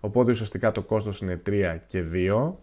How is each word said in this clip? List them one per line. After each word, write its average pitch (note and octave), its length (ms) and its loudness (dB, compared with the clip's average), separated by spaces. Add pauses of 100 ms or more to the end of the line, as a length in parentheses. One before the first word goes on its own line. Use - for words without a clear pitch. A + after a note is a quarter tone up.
Οπότε A#2 300 2
ουσιαστικά G#2+ 420 0
το G2+ 100 -4
κόστος G#2 380 -2
είναι F#2 160 -4
τρία F#2+ 400 0
και F2+ 260 -6
δύο. F#2+ 600 0